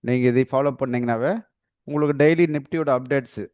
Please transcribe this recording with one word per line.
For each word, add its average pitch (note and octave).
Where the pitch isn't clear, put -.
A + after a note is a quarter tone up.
நீங்க B2
இதை B2
ஃபாலோ C#3
பண்ணீங்கன்னாவே, B2
உங்களுக்கு D3
டெய்லி D#3+
நிஃப்டியோட D3
அப்டேட்ஸ் B2+